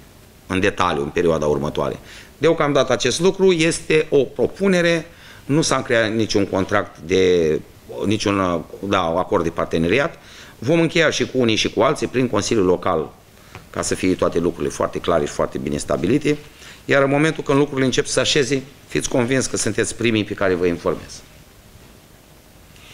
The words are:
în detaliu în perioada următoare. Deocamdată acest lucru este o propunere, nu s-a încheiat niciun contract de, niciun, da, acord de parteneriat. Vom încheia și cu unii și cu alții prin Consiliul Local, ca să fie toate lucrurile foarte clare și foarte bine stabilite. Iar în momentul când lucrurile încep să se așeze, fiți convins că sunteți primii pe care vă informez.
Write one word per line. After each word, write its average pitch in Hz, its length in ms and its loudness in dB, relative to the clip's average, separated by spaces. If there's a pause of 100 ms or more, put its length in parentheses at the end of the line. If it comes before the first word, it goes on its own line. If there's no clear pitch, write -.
(460)
în 92 140 -2
detaliu 90 420 0
în 71 60 -4
perioada 80 380 0
următoare. 71 520 -2 (400)
Deocamdată 143 540 2
acest 113 280 -2
lucru 190 320 4
este 156 580 0
o 139 140 4
propunere, 170 840 0 (380)
nu 151 180 2
s-a 135 140 0
încheiat 113 360 0
niciun 107 340 0
contract 95 520 -2
de, 87 600 2 (440)
niciun, 98 600 0 (140)
da, 101 220 0
acord 87 440 0
de 82 60 -4
parteneriat. 85 680 0 (400)
Vom 160 220 0
încheia 160 300 2
și 123 160 -2
cu - 120 -4
unii 117 180 2
și - 140 0
cu - 100 0
alții 135 260 0
prin 123 220 -2
Consiliul 104 360 0
Local, 85 480 0 (580)
ca - 120 -6
să 90 120 -4
fie 92 200 2
toate 87 240 0
lucrurile 80 340 -2
foarte - 280 -4
clare 82 240 0
și 71 80 -4
foarte 73 260 -4
bine 71 180 -4
stabilite. 107 600 0 (460)
Iar 139 180 2
în 139 140 2
momentul 151 300 0
când 143 160 2
lucrurile 135 240 0
încep 127 200 0
să - 100 -4
se 131 100 2
așeze, 135 300 0 (360)
fiți - 240 -2
convins 127 300 0
că - 100 -6
sunteți 107 440 -2
primii 110 300 0
pe 101 100 -8
care 95 200 2
vă 90 60 2 (100)
informez. - 360 -6 (1800)